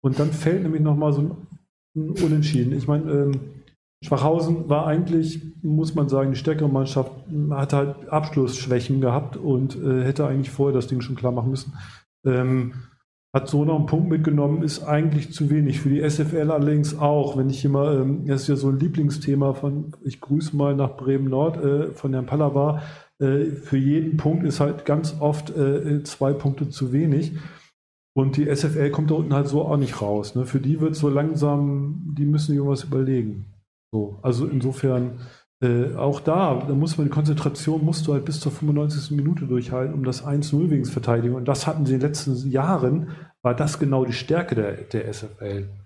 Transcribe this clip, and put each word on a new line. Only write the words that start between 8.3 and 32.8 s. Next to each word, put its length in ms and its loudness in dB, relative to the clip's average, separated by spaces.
gehabt 380 0
und, 440 0
äh, 220 2
hätte 240 0
eigentlich 240 -2
vorher 240 0
das 120 0
Ding 120 -2
schon 160 -6
klar 160 0
machen 200 -2
müssen. 200 -6
Ähm, 460 2
hat 160 0
so 160 2
noch 120 2
einen 100 2
Punkt 240 2
mitgenommen, 540 2
ist 200 -4
eigentlich 480 0
zu 200 0
wenig. 300 2
Für 80 0
die 120 2
S 160 0
F 160 -2
L 160 0
allerdings 480 2
auch, 400 2
wenn 140 0
ich 120 -4
immer, 300 2
ähm, 320 0
das 160 0
ist 60 -4
ja 80 2
so 140 0
ein 100 0
Lieblingsthema 760 0
von, 380 -4
ich 160 -8
grüße 360 -2
mal 200 2
nach 220 0
Bremen-Nord, 680 0
äh, 280 0
von 200 -6
Herrn 140 -2
Pallava, 560 0
äh, 240 2
für 320 -2
jeden 400 2
Punkt 280 0
ist 140 0
halt 240 0
ganz 360 0
oft, 360 -2
äh, 480 2
zwei 300 -2
Punkte 380 -2
zu 200 -4
wenig. 420 2
Und 200 2
die 140 2
S 140 0
F 120 0
L 140 2
kommt 220 0
da 40 4
unten 200 2
halt 120 2
so 140 2
auch 160 0
nicht 240 0
raus, 320 -2
ne? 140 -2
Für 120 0
die 220 0
wird 140 0
so 120 0
langsam, 1120 0
die 80 0
müssen 300 2
irgendwas 280 0